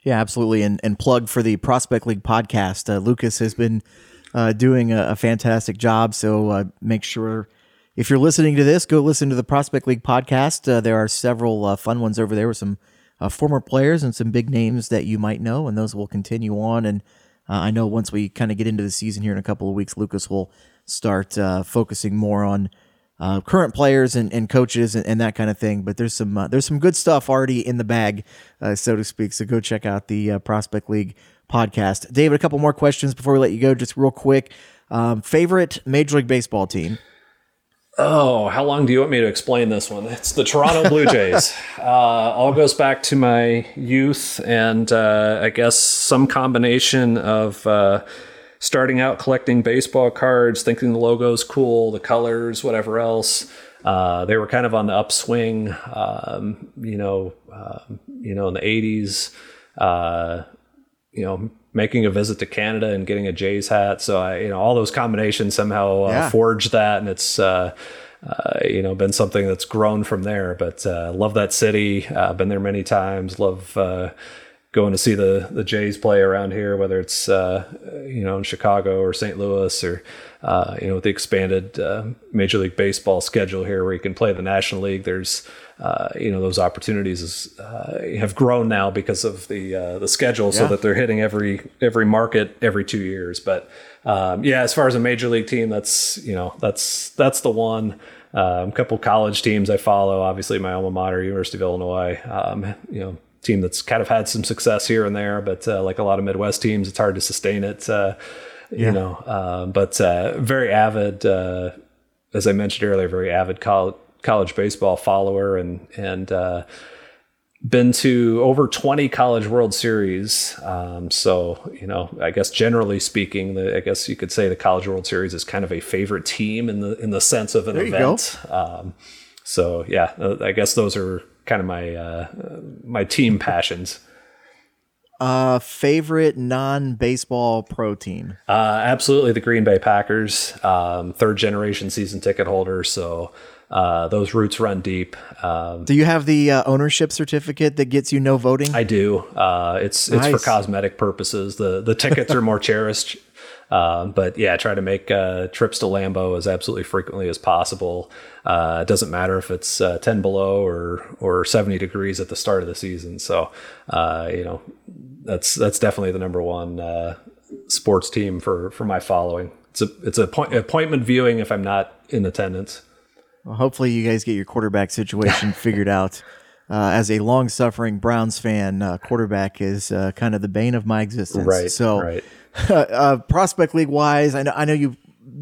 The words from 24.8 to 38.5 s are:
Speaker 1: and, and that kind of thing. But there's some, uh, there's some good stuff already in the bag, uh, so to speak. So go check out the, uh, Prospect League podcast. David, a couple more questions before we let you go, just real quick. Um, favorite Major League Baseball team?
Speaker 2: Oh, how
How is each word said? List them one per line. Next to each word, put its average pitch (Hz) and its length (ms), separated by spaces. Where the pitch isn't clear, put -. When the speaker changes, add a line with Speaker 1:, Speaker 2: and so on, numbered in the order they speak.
Speaker 1:
and, 113 100
and 113 160
that 110 140
kind 107 140
of 104 80
thing. 104 260
But 95 120
there's 117 180
some, 104 240
uh, 98 120
there's 135 160
some 147 140
good 175 180
stuff 147 320
already 131 360
in 123 120
the 117 80
bag, 107 400
uh, 104 160
so 110 220
to 107 80
speak. 104 260
So - 140
go 113 160
check 107 240
out 101 240
the, 104 220
uh, 101 80
Prospect 107 500
League 104 260
podcast. 107 640
David, 147 240
a 147 40
couple 143 200
more 143 140
questions 143 400
before 135 200
we 135 60
let 120 140
you 113 80
go, 135 120
just 123 220
real 135 160
quick. 135 400
Um, 117 300
favorite 175 640
Major 143 320
League 127 100
Baseball 113 400
team? 95 300
Speaker 2:
Oh, 131 520
how 123 160